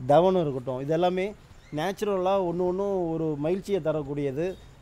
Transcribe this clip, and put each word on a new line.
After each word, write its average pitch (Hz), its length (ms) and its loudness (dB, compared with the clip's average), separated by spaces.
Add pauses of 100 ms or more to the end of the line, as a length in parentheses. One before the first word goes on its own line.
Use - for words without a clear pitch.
தவனம் 180 340 6
இருக்கட்டும், 131 400 -4
இது 143 120 -2
எல்லாமே 180 420 0 (420)
நேச்சுரலா 190 640 0
ஒண்ணு 170 180 -2
ஒண்ணும் 180 520 0
ஒரு 160 280 -2
மகிழ்ச்சியை 185 420 -2
தரக்கூடியது. 147 760 -4 (260)